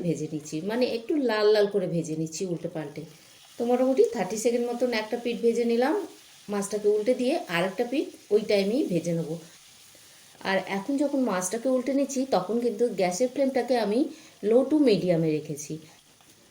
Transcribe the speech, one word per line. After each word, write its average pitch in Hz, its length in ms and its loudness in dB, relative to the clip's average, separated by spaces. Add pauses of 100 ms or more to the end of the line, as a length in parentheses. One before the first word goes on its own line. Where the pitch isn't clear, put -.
ভেজে 151 280 -2
নিচ্ছি, 156 220 -8 (140)
মানে 240 160 0 (120)
একটু - 160 -4 (160)
লাল 214 260 2
লাল 208 180 4
করে 185 220 0
ভেজে 156 260 -2
নিচ্ছি 160 200 -6 (100)
উল্টে 160 240 -6
পাল্টে। 151 280 -10 (560)
তো - 100 -2
মোটামুটি 262 340 4 (100)
থার্টি 220 300 -4
সেকেন্ড 240 240 2
মতন 240 220 -2 (120)
একটা 233 220 -6
পিঠ 233 220 -2
ভেজে 233 260 2
নিলাম, 254 220 2 (540)
মাছটাকে 202 480 -2
উল্টে 214 260 2
দিয়ে 254 120 2 (220)
আরেকটা 190 360 0
পিঠ 285 140 -2 (280)
ওই 214 80 4 (100)
টাইমেই 208 300 2 (100)
ভেজে 170 260 0
নেব। 151 120 -4 (1120)
আর 190 160 0 (200)
এখন 196 160 -4 (100)
যখন 285 160 0 (100)
মাছটাকে 202 460 -2
উল্টে 254 240 -2
নিচ্ছি, 269 200 -2 (160)
তখন 185 200 0 (100)
কিন্তু 226 180 0 (160)
গ্যাসের 185 340 0
ফ্লেমটাকে 262 420 0 (100)
আমি 208 140 0 (500)
low 240 200 8
to 311 60 2 (120)
মিডিয়ামে 165 500 4
রেখেছি। 147 360 -8 (760)